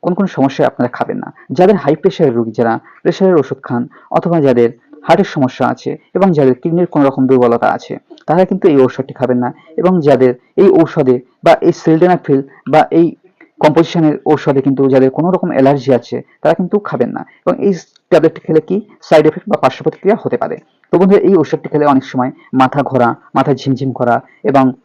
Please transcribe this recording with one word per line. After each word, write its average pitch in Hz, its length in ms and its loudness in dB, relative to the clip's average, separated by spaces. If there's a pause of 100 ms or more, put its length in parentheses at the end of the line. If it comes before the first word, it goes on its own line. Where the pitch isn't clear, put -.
কোন 175 140 -2
কোন 202 80 0 (100)
সমস্যায় 135 360 0
আপনারা - 260 -4
খাবেন - 260 -6
না? - 60 -16 (280)
যাদের 190 260 4
হাই 143 180 0
প্রেশারের 156 360 0
রোগী, 113 220 -4
যারা 113 140 0 (300)
প্রেশারের 180 380 0
ওষুধ - 260 -6
খান 120 140 -4 (360)
অথবা 170 200 -2 (100)
যাদের 120 220 2 (360)
হার্টের 175 300 2
সমস্যা 131 380 -2
আছে - 180 -8 (260)
এবং 190 100 4 (100)
যাদের 131 240 2
কিডনির 170 320 -2
কোনো 147 160 0
রকম 135 200 -4
দুর্বলতা 123 460 2
আছে, - 180 -12 (340)
তারা 165 220 2
কিন্তু 196 240 -4
এই 139 120 4
ঔষধটি - 340 -6
খাবেন 123 240 -2
না। 123 60 -4 (320)
এবং 180 120 0 (140)
যাদের 127 240 4 (300)
এই 196 80 6 (120)
ঔষধে 131 340 0 (300)
বা 165 80 6 (140)
এই 175 140 2
sildenafil 160 580 0 (340)
বা 151 80 4 (180)
এই 170 60 4 (580)
কম্পোজিশনের 160 520 2 (160)
ঔষধে 139 360 0
কিন্তু 135 140 0 (120)
যাদের 131 240 4
কোনো 156 180 -2
রকম 180 200 -4
অ্যালার্জি 135 440 0
আছে, - 180 -10 (240)
তারা 156 180 -6
কিন্তু 180 160 -4 (140)
খাবেন - 260 -4
না। - 60 -12 (240)
এবং 180 80 -2 (140)
এই 196 60 0 (360)
ট্যাবলেটটি 160 360 0
খেলে 156 220 0
কি 180 80 -4 (320)
সাইড 156 220 4
এফেক্ট - 220 -10
বা 151 120 -2
পার্শ্ব 131 220 -2
প্রতিক্রিয়া 190 380 -2
হতে - 180 -4
পারে। - 140 -6 (340)
তো - 100 -2
বন্ধুরা, 196 300 4
এই 196 120 4
ঔষধটি - 320 -2
খেলে 147 200 0
অনেক 135 180 0
সময় 131 200 -4 (300)
মাথা 131 280 0
ঘোরা, 123 200 0 (280)
মাথা 135 220 0
ঝিমঝিম 135 400 -4
করা 120 160 0 (340)
এবং 135 140 2 (220)